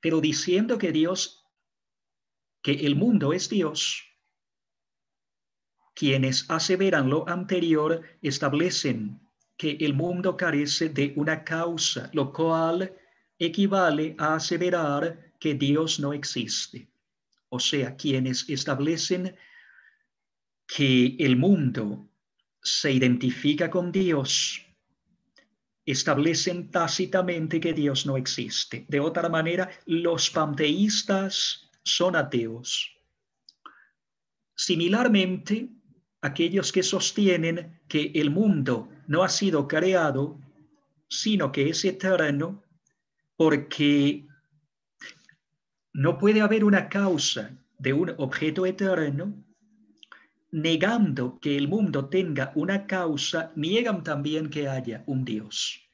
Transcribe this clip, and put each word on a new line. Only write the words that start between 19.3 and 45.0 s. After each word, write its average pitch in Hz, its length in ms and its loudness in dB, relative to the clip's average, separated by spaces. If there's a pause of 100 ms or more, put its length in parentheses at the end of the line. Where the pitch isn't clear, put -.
que 127 540 4
el 131 160 4
mundo 131 760 2 (500)
se - 320 -2
identifica 131 800 2
con 175 220 -2
Dios, 170 720 0 (1300)
establecen 160 800 0
tácitamente 175 920 -2
que 165 120 0
Dios 143 320 0
no 135 140 -2
existe. 127 720 -6
De 143 100 0
otra 165 300 -2
manera, 170 400 0 (160)
los 165 420 0
panteístas 170 1400 0 (120)
son 180 320 0
ateos. 123 800 -4 (1600)
Similarmente, 196 1160 2 (500)
aquellos 170 520 0
que 185 100 2
sostienen 175 1080 0
que 147 280 0
el 151 120 2
mundo 143 600 2 (160)
no 160 160 2
ha 185 80 2
sido 160 360 2
creado, 156 720 2 (680)
sino 180 440 0
que 143 180 0
es 165 160 -4
eterno, 175 760 0 (760)
porque 143 880 4 (1700)